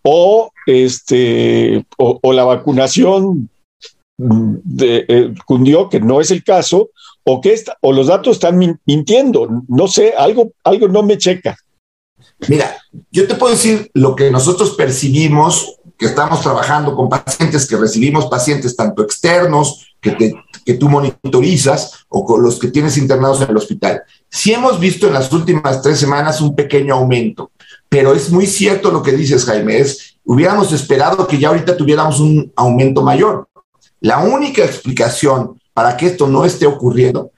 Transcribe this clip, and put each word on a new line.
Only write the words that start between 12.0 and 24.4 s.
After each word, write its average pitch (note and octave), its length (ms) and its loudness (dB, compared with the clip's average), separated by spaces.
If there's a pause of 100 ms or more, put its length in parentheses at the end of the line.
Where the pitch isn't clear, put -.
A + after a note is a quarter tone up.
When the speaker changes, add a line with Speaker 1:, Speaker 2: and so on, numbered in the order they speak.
Speaker 2:
Mira, D3 300 -2 (320)
yo G3 160 0
te A3+ 80 -4
puedo B3 200 0
decir G#3+ 420 0
lo C3 200 2
que C#3 140 2
nosotros F3 460 0
percibimos, D3 1040 0 (200)
que - 80 -4
estamos D#3 360 -2
trabajando D3 540 -2
con C3 140 -2
pacientes, D#3 560 -2
que G#2+ 120 -4
recibimos B2 500 0
pacientes B2 480 -4
tanto G#2+ 260 -4
externos, D#3+ 840 -2 (120)
que G#3 120 -2
te, A2 240 0 (280)
que B2 120 -2
tú C#3+ 120 0
monitorizas, C#3 1200 -2
o G2 140 -4
con A2+ 200 2
los A#2+ 160 0
que B2 80 -4
tienes D3+ 280 -2
internados C3+ 460 0
en A#2+ 80 -2
el G#2+ 80 0
hospital. G2 460 -4 (260)
Sí - 240 -2